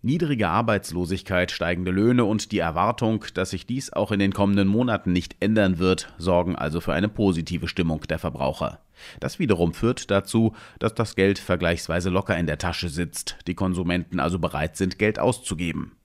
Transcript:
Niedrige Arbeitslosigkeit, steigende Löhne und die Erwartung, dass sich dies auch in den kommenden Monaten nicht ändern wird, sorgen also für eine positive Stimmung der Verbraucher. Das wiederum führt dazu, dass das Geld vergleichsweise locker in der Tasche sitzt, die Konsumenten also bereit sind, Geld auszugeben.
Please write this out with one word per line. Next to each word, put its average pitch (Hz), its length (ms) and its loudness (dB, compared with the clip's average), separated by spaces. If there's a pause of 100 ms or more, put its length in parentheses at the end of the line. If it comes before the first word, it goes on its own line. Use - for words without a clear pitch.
Niedrige 139 460 2
Arbeitslosigkeit, 90 1000 0
steigende 90 400 -2
Löhne 117 340 4
und 107 260 0
die 104 60 0
Erwartung, 98 680 0 (120)
dass 92 160 -2
sich - 160 -8
dies 131 260 -6
auch 104 180 0
in 104 60 0
den 98 160 2
kommenden 101 340 4
Monaten 107 460 2
nicht 90 280 0
ändern 101 360 4
wird, 92 400 2
sorgen 87 380 2
also 78 260 -2
für - 120 -2
eine 92 140 0
positive 87 600 0
Stimmung 80 340 -2
der 82 160 -4
Verbraucher. 73 640 -4 (400)
Das - 180 -6
wiederum 87 360 2
führt - 360 -2
dazu, 110 440 2 (260)
dass 110 160 -2
das 113 200 -2
Geld 98 220 4
vergleichsweise 87 720 -2
locker 92 260 0
in 85 120 0
der 73 100 -2
Tasche 87 320 -4
sitzt, 80 560 -6
die 87 100 -4
Konsumenten 90 640 -2
also 85 200 0
bereit 78 360 -4
sind, 95 220 -2
Geld 107 220 0
auszugeben. 80 840 -2